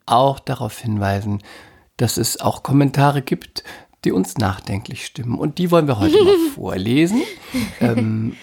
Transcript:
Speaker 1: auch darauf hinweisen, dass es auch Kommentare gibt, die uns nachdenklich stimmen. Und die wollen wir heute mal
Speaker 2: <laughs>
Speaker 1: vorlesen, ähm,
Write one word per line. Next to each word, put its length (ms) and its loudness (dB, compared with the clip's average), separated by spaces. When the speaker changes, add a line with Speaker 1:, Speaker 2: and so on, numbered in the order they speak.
Speaker 1:
auch 340 4
darauf 380 -6
hinweisen, 640 -2
dass 180 0
es 240 -2
auch 220 -2
Kommentare 580 2
gibt, 420 -8
die 80 2
uns 260 -2
nachdenklich 640 -4
stimmen. 340 -8
Und 200 -4
die 120 0
wollen 160 4
wir 140 0
heute 240 4
mal 100 6
Speaker 2:
<laughs> 100 -2
Speaker 1:
vorlesen, 680 0
ähm, 640 0